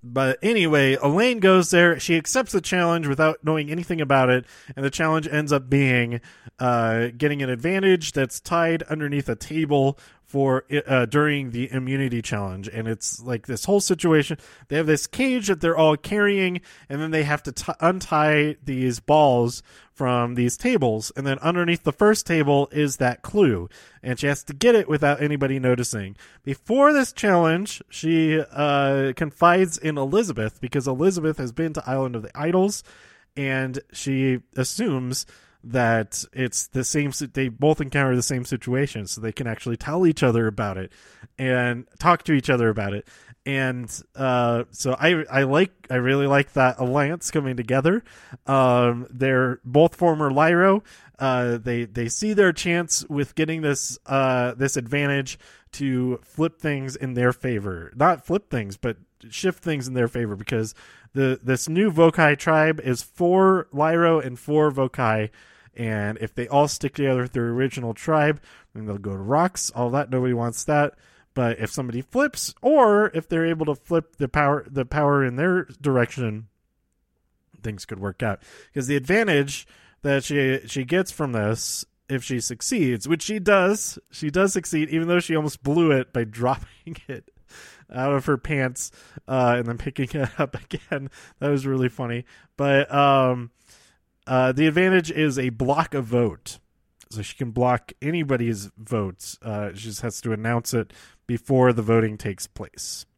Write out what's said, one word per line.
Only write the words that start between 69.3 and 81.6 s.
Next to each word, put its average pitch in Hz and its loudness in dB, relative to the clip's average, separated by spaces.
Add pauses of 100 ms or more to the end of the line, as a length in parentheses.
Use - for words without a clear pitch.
all 120 -2
that. 139 -2
Nobody 127 0
wants 117 -4
that. 147 0 (420)
But 117 0
if 110 -4
somebody 123 -8
flips, - -4
or 220 6
if 160 -6
they're 165 0
able 160 -2
to 147 -2
flip 160 -4
the 139 -4
power, 147 0
the 135 -4
power 143 2
in 123 -2
their 175 0 (140)
direction, 120 -2 (1120)
things 104 -10
could 98 -12
work 98 -6
out. 104 -4 (320)
'Cause 131 -6
the 143 0
advantage 143 0 (340)
that 139 0
she, 135 0
she 131 -6
gets 175 0
from 139 -6
this, 110 -4 (240)